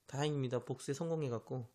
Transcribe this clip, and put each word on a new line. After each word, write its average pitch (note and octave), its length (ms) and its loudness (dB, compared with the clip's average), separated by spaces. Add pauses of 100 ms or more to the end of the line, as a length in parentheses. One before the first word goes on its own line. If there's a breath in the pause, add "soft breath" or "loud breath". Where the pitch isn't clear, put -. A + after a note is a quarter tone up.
다행입니다. C3+ 580 0
복수에 C#3 300 -2
성공해갖고. C3+ 800 0